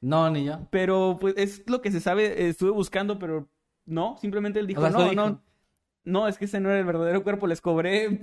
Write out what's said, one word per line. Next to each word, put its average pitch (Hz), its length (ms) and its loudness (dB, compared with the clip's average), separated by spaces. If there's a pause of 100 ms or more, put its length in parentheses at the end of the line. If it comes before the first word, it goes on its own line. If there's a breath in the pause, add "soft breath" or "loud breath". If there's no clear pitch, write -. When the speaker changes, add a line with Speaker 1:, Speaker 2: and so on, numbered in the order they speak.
Speaker 1:
No, 160 300 2
ni 147 140 -2
yo. 151 260 -8
Speaker 2:
Pero, 185 480 2
pues, 190 180 0
es 196 300 -2
lo 254 140 -2
que 202 100 -2
se 175 80 0
sabe. 190 260 2 (180)
Eh, 170 60 2
estuve 185 220 0
buscando, 202 480 -2
pero 160 300 -6 (360)
no. 165 340 -4
Simplemente 208 400 -2
él 208 80 -2
dijo, 165 140 -2
Speaker 1:
O - 20 4
sea, 160 80 4
Speaker 2:
"No, 185 140 4
Speaker 1:
eso 190 80 2
Speaker 2:
no. 208 160 2
Speaker 1:
dijo. - 120 -6 (640)
Speaker 2:
No, 190 240 2
es 196 100 -2
que 202 80 -8
ese 202 140 -4
no 196 100 0
era 196 100 4
el 190 60 0
verdadero 170 380 0
cuerpo. 202 220 -2
Les 165 160 0
cobré 180 480 2 (140)